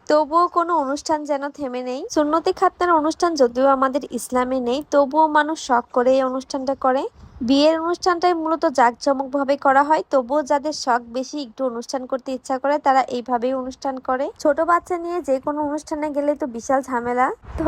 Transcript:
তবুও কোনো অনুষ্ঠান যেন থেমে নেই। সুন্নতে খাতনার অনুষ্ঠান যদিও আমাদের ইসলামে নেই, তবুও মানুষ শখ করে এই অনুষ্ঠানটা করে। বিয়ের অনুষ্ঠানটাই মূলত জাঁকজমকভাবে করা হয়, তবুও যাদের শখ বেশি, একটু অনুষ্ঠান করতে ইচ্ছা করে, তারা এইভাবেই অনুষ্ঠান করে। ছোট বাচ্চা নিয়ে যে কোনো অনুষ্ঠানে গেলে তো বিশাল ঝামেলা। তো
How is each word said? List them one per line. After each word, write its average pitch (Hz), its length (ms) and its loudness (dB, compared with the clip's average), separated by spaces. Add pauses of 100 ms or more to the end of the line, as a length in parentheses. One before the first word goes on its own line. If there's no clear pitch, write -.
তবুও 311 400 4
কোনো 339 300 0
অনুষ্ঠান 294 460 -2
যেন 285 260 -4
থেমে 254 320 -8
নেই। 254 300 -6
সুন্নতে 311 420 2
খাতনার 359 380 0
অনুষ্ঠান 320 440 2
যদিও 254 320 2
আমাদের 262 340 2 (100)
ইসলামে 254 480 -2
নেই, 247 320 -4
তবুও 285 360 4
মানুষ 302 300 2 (100)
শখ 240 160 2 (100)
করে 254 180 4
এই 269 120 4
অনুষ্ঠানটা 262 520 -4
করে। 262 280 0 (380)
বিয়ের 285 380 4
অনুষ্ঠানটাই 349 540 0
মূলত 320 320 -2
জাঁকজমকভাবে 269 920 0
করা 277 260 4
হয়, 311 260 2
তবুও 269 340 0
যাদের 285 300 -2
শখ 247 280 0
বেশি, 254 400 -8
একটু 262 240 -8
অনুষ্ঠান 247 400 -6
করতে 262 260 -6
ইচ্ছা 262 260 -4
করে, 285 220 0
তারা 269 220 4
এইভাবেই 247 520 -2
অনুষ্ঠান 262 460 -6
করে। 262 260 -2 (140)
ছোট 302 220 2
বাচ্চা 349 360 0
নিয়ে 339 240 -6
যে 269 180 0
কোনো 302 220 -4
অনুষ্ঠানে 302 500 -4
গেলে 294 240 0
তো 302 120 -6
বিশাল 247 340 -2
ঝামেলা। 247 500 -2 (260)
তো 330 100 -4